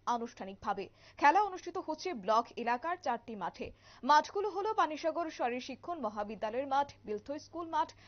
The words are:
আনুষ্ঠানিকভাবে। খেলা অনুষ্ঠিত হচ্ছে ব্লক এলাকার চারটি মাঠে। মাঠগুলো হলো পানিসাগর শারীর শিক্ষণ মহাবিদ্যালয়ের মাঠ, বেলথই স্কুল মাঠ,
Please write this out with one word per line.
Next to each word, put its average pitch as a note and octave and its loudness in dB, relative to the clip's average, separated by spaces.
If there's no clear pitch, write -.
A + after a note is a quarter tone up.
আনুষ্ঠানিকভাবে। G#3 -2
খেলা E4 8
অনুষ্ঠিত F#4 -4
হচ্ছে D#4 -4
ব্লক A3 4
এলাকার B3 -2
চারটি A#3 -4
মাঠে। F#3 -6
মাঠগুলো E4+ 4
হলো G4+ -2
পানিসাগর D#4+ 0
শারীর B3+ -2
শিক্ষণ D#4 -8
মহাবিদ্যালয়ের G#3+ -4
মাঠ, C#4 2
বেলথই G#3+ -6
স্কুল E4 -10
মাঠ, D#4+ 0